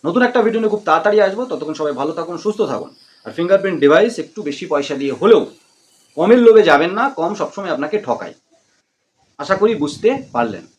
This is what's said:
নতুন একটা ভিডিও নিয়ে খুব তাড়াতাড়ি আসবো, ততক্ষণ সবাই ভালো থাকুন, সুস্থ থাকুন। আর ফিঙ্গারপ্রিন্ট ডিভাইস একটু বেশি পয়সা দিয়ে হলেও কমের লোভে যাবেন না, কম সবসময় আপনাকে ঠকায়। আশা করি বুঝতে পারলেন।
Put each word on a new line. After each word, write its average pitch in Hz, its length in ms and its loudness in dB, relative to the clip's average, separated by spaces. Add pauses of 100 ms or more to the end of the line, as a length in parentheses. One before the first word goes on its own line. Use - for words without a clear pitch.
নতুন 180 200 2
একটা 247 180 0
ভিডিও 226 160 -2
নিয়ে 214 140 -2
খুব 208 140 -10
তাড়াতাড়ি 208 280 2 (100)
আসবো, 202 140 -6 (100)
ততক্ষণ 151 280 -8
সবাই 147 220 -4
ভালো 151 160 -4
থাকুন, 170 180 -10 (100)
সুস্থ 214 140 -4 (120)
থাকুন। - 200 -8 (340)
আর 110 120 -14
ফিঙ্গারপ্রিন্ট 185 460 0
ডিভাইস 170 300 4 (100)
একটু - 160 -14 (100)
বেশি 143 220 -10
পয়সা 143 300 -4
দিয়ে 139 200 -4
হলেও 202 200 6 (760)
কমের 214 280 4
লোভে 220 240 8
যাবেন 156 300 4
না, 240 40 0 (140)
কম 170 140 -4 (100)
সবসময় 180 340 -8
আপনাকে 151 220 -6 (100)
ঠকায়। 98 280 -6 (1080)
আশা 190 180 0
করি 220 120 2 (100)
বুঝতে 175 260 -2 (260)
পারলেন। 107 300 -4 (140)